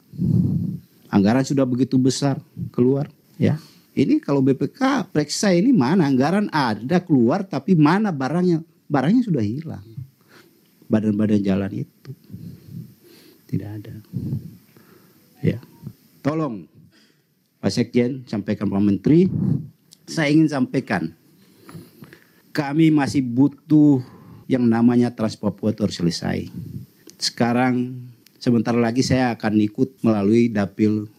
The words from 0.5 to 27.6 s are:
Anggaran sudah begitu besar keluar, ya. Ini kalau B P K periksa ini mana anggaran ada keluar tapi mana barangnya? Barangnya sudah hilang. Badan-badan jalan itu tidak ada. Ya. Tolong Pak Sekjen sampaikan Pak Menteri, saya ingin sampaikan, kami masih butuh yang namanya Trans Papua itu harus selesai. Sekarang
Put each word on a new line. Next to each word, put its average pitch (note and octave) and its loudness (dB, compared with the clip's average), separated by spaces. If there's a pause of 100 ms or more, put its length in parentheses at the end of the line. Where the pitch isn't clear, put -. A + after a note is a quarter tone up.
Anggaran A2+ 2
sudah C#3 0
begitu B2+ -2
besar C3 0 (400)
keluar, C3+ 0 (320)
ya. D3 2 (400)
Ini B3+ 2
kalau C#3+ 0
B C3+ 4
P C3+ -2
K C4+ -2
periksa E3 0
ini G#3 4
mana D3+ 2
anggaran D#3+ 0
ada C3 0
keluar D#3+ 2
tapi D3 -4
mana F#3 2
barangnya? D#3+ -2 (240)
Barangnya D3+ 2
sudah D3+ 0
hilang. A2 -8 (1080)
Badan-badan G#2+ 2
jalan G2 -2
itu B2+ -12 (1400)
tidak G#2 -6
ada. G#2+ -16 (1500)
Ya. - 0 (640)
Tolong C3+ -4 (880)
Pak G2+ -4
Sekjen B2 0
sampaikan G#2 -4
Pak F#2+ -2
Menteri, G#2 4 (800)
saya D3 -2
ingin D#3 6
sampaikan, B2+ -4 (1400)
kami D#3 2
masih C#3+ 0
butuh C#3 4 (400)
yang B2 2
namanya A#2+ 4
Trans A2 -4
Papua G#2+ -4
itu - -6
harus F#2+ -2
selesai. F2+ -4 (720)
Sekarang B2 -2 (320)